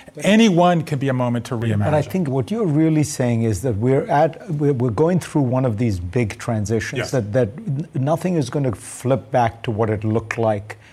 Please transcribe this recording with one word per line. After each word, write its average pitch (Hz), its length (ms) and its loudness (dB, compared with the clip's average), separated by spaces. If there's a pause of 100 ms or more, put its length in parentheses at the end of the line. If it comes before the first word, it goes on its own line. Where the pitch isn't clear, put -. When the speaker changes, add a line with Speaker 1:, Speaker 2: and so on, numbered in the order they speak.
(240)
Speaker 1:
anyone 180 580 6
can 143 160 -4
be 135 120 0
a 131 40 0
moment 120 340 0
to 127 80 -4
reimagine. 110 300 0
Speaker 2:
But 147 80 2
I 151 80 2
think 170 260 -2
what 131 220 -2
you're 220 160 -2
really 156 380 2
saying 120 400 0
is 110 180 0
that 127 140 -2
we're 131 320 2
at, 156 420 0
we're, 147 240 0
we're 123 160 0
going 160 300 2
through - 240 0
one 127 200 0
of 117 140 0
these 107 220 0
big 95 400 -2
transitions 110 580 -4
Speaker 1:
Yes. - 140 -6
Speaker 2:
that, 104 220 -2
that 123 160 2
n-, 139 440 -6
nothing 160 420 0
is 139 140 0
gonna 135 220 -2
flip - 580 -4
back 120 340 0
to 120 80 -4
what 110 200 0
it 104 120 -2
looked 110 360 -2
like 107 380 -2 (160)